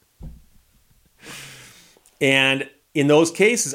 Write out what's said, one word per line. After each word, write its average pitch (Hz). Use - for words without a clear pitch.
And 135
in 143
those 160
cases, 190